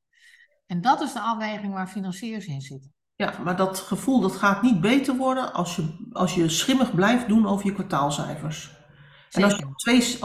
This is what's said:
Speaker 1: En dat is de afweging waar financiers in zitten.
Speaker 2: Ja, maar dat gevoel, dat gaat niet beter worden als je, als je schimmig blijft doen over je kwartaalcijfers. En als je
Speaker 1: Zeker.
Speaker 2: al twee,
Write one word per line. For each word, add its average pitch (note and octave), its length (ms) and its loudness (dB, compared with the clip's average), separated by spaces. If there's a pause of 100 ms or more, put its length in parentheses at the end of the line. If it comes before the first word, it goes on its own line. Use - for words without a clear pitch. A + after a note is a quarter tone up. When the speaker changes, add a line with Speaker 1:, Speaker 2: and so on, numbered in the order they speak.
(680)
Speaker 1:
En F3 140 -4
dat C4+ 200 4
is D4 120 -6
de A3+ 80 -8
afweging G#3+ 520 -4
waar F#3 160 -6
financiers G3 580 -8
in C3+ 140 -8
zitten. C3+ 320 -16 (220)
Speaker 2:
Ja, - 300 -4
maar F3 120 -2
dat F#3+ 240 0
gevoel, B3 400 2
dat F#3 160 2
gaat G3 260 2
niet A#3+ 180 4
beter B3+ 360 2
worden C4 360 -2
als - 240 -4
je, - 360 -6
als F3 220 0
je E3 140 2
schimmig C4 460 0
blijft G#3+ 340 2
doen G#3+ 180 4
over G3+ 200 0
je F#3+ 60 0
kwartaalcijfers. D3+ 1040 -4 (540)
En F#3 120 0
als G3+ 100 6
je G3 60 0
Speaker 1:
Zeker. C#3 80 -8
Speaker 2:
al C3+ 80 -10
twee, - 500 2